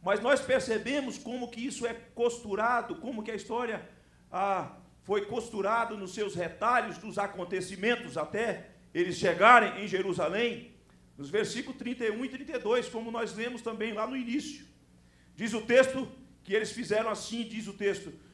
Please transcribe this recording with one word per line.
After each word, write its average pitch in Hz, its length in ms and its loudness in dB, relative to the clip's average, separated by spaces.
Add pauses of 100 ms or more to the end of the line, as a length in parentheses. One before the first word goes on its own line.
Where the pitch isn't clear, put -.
mas 202 180 4
nós 269 220 4
percebemos 247 760 0
como 240 320 -6
que 233 160 -8
isso 233 200 -6
é 233 80 -2
costurado, 233 1000 0
como 226 280 -8
que 226 80 -8
a 220 40 -6
história, 220 520 -6 (440)
ah, 190 460 -2 (260)
foi 202 220 0
costurado 220 720 -2
nos 190 160 -10
seus 208 220 -4
retalhos, 196 640 0
dos 214 200 -8
acontecimentos 190 1000 -2
até 202 540 -4 (220)
eles 180 220 2
chegarem 202 680 8
em 208 40 -6
Jerusalém. 190 880 -2 (420)
Nos 139 120 -12
versículos 220 480 -2
trinta 240 260 -6
e 220 80 0
um 233 140 -4
e 240 40 -6
trinta 262 280 -10
e - 20 -2
dois, 226 300 0
como 226 220 -6
nós 226 240 -4
lemos 233 260 -6
também 220 320 -4
lá 214 140 -2
no 262 100 -6
início. 247 480 -6 (680)
Diz 208 180 -2
o 220 80 0
texto 262 460 6 (360)
que 190 100 -4
eles 214 180 0
fizeram 220 380 0
assim, 226 340 -4
diz 220 240 -8
o 196 60 -10
texto: 196 380 -2 (220)